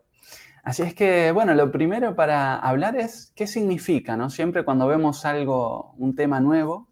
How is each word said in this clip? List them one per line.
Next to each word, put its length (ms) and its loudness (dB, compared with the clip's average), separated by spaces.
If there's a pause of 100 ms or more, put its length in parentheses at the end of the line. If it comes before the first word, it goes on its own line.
(640)
Así 200 -6
es 100 -6
que, 380 2
bueno, 240 2
lo 160 4
primero 440 0
para 400 2
hablar 400 0
es 400 -8
qué 120 -4
significa, 680 -2
¿no? 140 -4
Siempre 340 -2
cuando 240 2
vemos 380 0
algo, 720 -4
un 180 -2
tema 240 0
nuevo 520 0